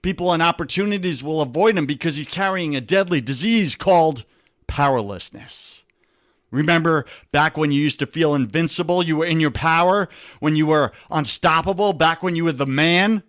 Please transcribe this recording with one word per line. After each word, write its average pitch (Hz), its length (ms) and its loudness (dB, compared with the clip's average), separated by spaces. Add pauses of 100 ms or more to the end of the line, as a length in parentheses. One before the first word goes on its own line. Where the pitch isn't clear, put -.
People 180 280 -2
and 165 120 2
opportunities 170 800 -2
will 156 180 -2
avoid 170 360 2
him 147 100 0
because 147 300 -4
he's 147 100 -8
carrying 185 480 -4
a 131 60 -4
deadly 180 400 0
disease 156 540 0
called 160 480 2 (440)
powerlessness. 110 1120 -4 (720)
Remember 160 540 2 (260)
back 151 260 2
when 151 140 0
you 139 100 2
used 147 180 -2
to 139 60 -2
feel 151 300 0
invincible, 165 680 0
you 160 160 0
were 160 80 0
in 160 140 0
your 156 100 2
power, 170 580 2 (320)
when 151 160 0
you 151 120 2
were 151 240 2 (180)
unstoppable, 170 840 0
back 165 280 0
when 180 140 -2
you 165 80 -2
were 165 80 2
the 135 160 -4
man? 175 600 2